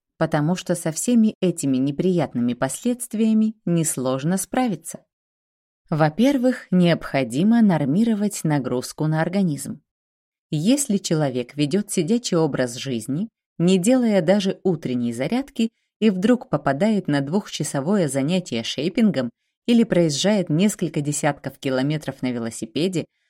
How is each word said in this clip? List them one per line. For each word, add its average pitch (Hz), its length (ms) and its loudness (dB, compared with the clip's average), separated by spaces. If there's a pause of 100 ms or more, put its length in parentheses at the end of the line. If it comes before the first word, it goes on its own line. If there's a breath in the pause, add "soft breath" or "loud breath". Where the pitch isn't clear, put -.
(180)
потому 160 380 0
что - 180 -4
со 165 180 -4
всеми 220 480 2
этими 143 360 0
неприятными 139 800 0
последствиями 220 1000 -2 (100)
несложно 151 720 0
справиться. - 680 -6 (840)
Во-первых, 240 840 2
необходимо 170 920 2
нормировать 202 840 2
нагрузку 131 600 -2
на 156 140 0
организм. 175 600 -2 (680)
Если 202 460 0
человек 139 600 -2
ведет 147 340 -2
сидячий 190 460 -2
образ 131 380 0
жизни, 135 540 -6 (300)
не 185 200 4
делая 220 420 2
даже 185 420 0
утренней 123 500 -2
зарядки, 226 580 -4 (280)
и 190 120 4
вдруг 220 400 2
попадает 180 580 0
на 143 120 2
двухчасовое 156 880 -2
занятие 135 540 -2
шейпингом 147 680 0 (360)
или 233 180 4
проезжает 175 640 2
несколько 165 500 0
десятков 143 580 -4
километров 139 640 -4
на 127 80 -2
велосипеде, 120 760 -4 (240)